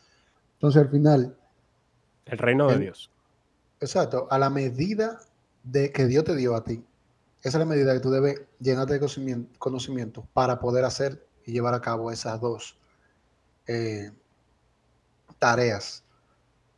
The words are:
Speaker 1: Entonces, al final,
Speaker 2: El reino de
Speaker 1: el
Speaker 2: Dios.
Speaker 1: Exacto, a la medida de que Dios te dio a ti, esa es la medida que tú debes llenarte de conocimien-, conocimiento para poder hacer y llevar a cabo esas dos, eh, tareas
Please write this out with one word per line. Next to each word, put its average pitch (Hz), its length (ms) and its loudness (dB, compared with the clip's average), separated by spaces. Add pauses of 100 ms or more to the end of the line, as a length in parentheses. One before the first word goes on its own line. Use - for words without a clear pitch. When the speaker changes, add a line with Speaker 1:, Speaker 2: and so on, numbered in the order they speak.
(560)
Speaker 1:
Entonces, 147 260 6
al 139 80 4
final, 143 480 4 (880)
Speaker 2:
El 120 120 -10
reino 131 300 2
de 127 80 6
Speaker 1:
el 98 60 2
Speaker 2:
Dios. - 280 -10 (680)
Speaker 1:
Exacto, 135 500 -2
a 135 80 2
la 139 120 2
medida 165 680 -2 (440)
de 139 280 0
que 139 140 2
Dios 131 200 4
te 175 100 -2
dio 123 200 0
a 113 80 -4
ti, 117 200 -8 (580)
esa 135 160 -2
es - 20 2
la 160 60 2
medida 143 280 2
que 127 60 0
tú 131 100 -2
debes 139 320 0 (180)
llenarte 131 340 0
de 143 60 0
conocimien-, 131 480 -4 (120)
conocimiento 127 720 -8
para 127 260 2
poder 123 260 0
hacer 135 420 -4 (180)
y 117 60 -12
llevar 120 240 0
a 120 60 -4
cabo 117 300 -4
esas 113 300 -8
dos, 117 360 -6 (880)
eh, 110 440 -6 (1300)
tareas 117 640 0 (760)